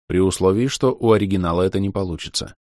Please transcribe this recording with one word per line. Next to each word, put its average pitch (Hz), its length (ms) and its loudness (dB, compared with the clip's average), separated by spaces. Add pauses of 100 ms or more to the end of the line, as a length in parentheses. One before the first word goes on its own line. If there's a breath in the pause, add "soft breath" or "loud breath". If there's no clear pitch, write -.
при 90 120 0
условии, 95 480 2
что 131 300 0
у 113 140 2
оригинала 95 520 2
это 95 160 0
не 98 100 -2
получится. 90 640 -8 (220)